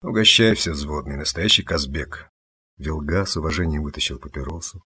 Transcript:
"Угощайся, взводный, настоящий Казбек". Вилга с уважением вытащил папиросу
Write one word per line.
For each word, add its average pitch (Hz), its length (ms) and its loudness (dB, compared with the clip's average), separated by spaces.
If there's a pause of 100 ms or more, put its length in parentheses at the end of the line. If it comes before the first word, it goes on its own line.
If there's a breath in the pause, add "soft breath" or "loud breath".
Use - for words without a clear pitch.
"Угощайся, 110 680 4
взводный, 71 460 -6
настоящий 82 460 0
Казбек". 73 680 -6 (480)
Вилга 78 480 -2
с - 100 -4
уважением 78 480 0
вытащил 73 340 -4
папиросу 80 680 -10